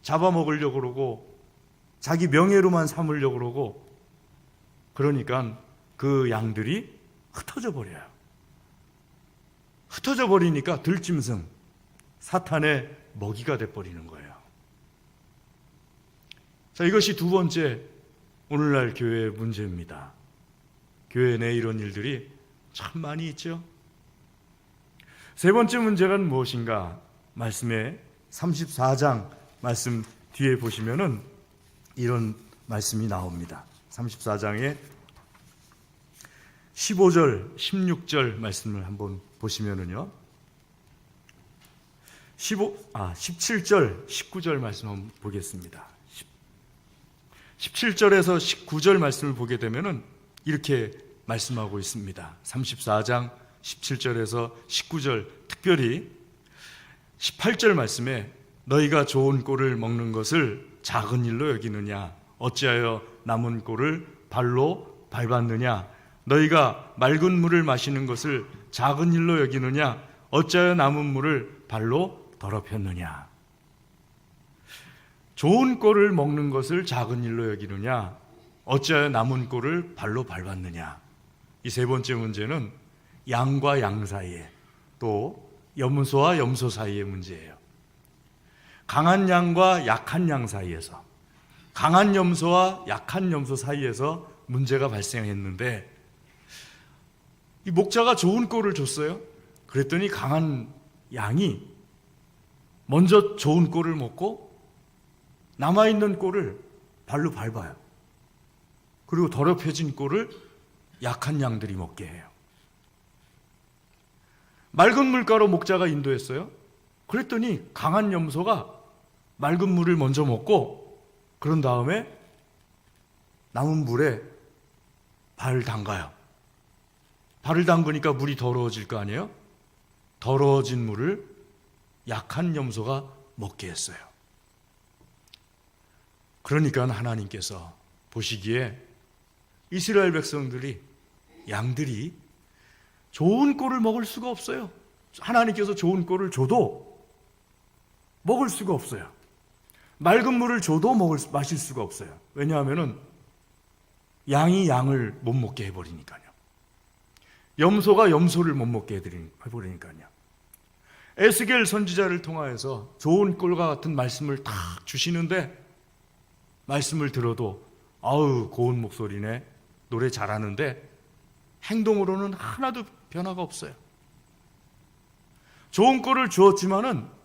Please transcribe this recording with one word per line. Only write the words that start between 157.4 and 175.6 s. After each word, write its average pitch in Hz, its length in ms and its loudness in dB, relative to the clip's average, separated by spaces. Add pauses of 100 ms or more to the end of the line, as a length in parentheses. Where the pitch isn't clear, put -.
염소가 202 520 8
염소를 165 420 4
못 131 120 0
먹게 110 320 -4
해드리-, 85 340 -12 (140)
해버리니까요. 92 600 -14 (1120)
에스겔 233 480 2
선지자를 185 560 -2
통하여서 135 800 -10
좋은 180 380 2
꼴과 175 300 0
같은 151 280 -4
말씀을 139 480 -4
탁 110 100 -8 (320)
주시는데 170 800 -4 (1040)
말씀을 143 480 -2
들어도 117 520 -4 (360)
"아우, 131 480 2
고운 123 320 0
목소리네, 107 640 -8 (440)
노래 120 200 -2
잘하는데" 107 800 -6 (720)
행동으로는 202 720 0
하나도 233 500 -6 (280)
변화가 180 300 -8
없어요. 151 320 -12 (2000)